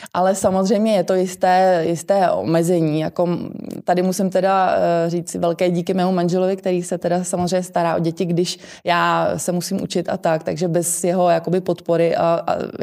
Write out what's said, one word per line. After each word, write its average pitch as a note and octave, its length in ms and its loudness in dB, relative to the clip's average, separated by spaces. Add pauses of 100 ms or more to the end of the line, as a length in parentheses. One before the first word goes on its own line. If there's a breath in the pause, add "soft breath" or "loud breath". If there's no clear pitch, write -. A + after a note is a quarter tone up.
(140 loud breath)
Ale F#3 200 2
samozřejmě G3+ 640 2
je F3+ 80 2
to F#3+ 100 0
jisté, F#3 720 2
jisté F3 440 2
omezení. D#3+ 720 2
Jako E3+ 260 -2
m-, F3 240 -4 (340)
tady F3+ 180 2
musím F#3 280 0
teda, F#3+ 440 2 (320)
eh, E3+ 40 -2
říct E3+ 240 -6
velké F3 360 0
díky F3 240 -2
mému F#3 180 0
manželovi, F#3 440 0
který F#3 260 -2
se F3 160 -6
teda F3+ 260 -2
samozřejmě F3+ 380 -2
stará E3+ 340 0
o - 20 -2
děti, E3+ 260 -2
když F3 340 0 (260 loud breath)
já E3+ 520 2
se F3 160 -4
musím F3+ 300 -4
učit F3 260 -4
a G3 80 -2
tak. D#3+ 260 0
Takže F3 260 -4
bez E3+ 360 -2
jeho F3+ 260 2
jakoby E3+ 300 0
podpory E3+ 560 0
a, E3 300 2
a F2 100 0 (260)